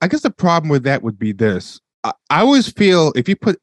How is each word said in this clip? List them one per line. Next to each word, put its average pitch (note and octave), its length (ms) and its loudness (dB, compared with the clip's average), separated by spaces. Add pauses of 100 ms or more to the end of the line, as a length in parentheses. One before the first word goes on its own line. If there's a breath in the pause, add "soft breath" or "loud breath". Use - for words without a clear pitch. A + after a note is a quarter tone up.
I F3+ 60 0
guess D4+ 140 -2
the B3+ 80 -2
problem E3+ 400 0
with C#3 140 0
that C3+ 180 -2
would G#2+ 160 -8
be G#2+ 140 -4
this. G2 480 -4 (240)
I, - 80 -4 (180)
I D3+ 100 2
always C4 300 4
feel F3+ 460 2
if B2 120 -4
you F#3+ 80 0
put - 260 -2